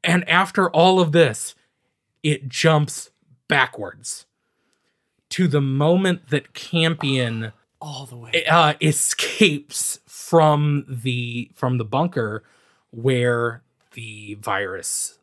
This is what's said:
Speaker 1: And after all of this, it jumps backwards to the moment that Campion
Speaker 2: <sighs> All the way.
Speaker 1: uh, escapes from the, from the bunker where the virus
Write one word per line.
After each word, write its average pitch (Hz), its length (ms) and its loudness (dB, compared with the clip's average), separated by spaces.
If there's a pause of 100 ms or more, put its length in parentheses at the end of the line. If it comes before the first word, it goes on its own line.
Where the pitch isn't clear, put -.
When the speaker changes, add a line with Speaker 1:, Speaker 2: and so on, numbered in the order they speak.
Speaker 1:
And 175 260 0
after 185 420 2
all 185 300 6
of 160 120 2
this, 151 420 2 (680)
it 143 260 -2
jumps - 640 0 (380)
backwards - 800 -4 (1040)
to 185 180 0
the 143 120 2
moment 165 720 0
that 147 240 -4
Campion 135 1000 -2 (140)
Speaker 2:
<sighs> - 140 -20
All 139 260 -14
the 123 100 -18
way. 120 300 -4
Speaker 1:
uh, 156 340 4
escapes - 1300 0
from 147 840 2
the, 120 680 -6
from 127 240 -2
the 117 60 -4
bunker 117 580 -4 (480)
where 120 720 -2 (300)
the 104 480 -16
virus 98 840 -6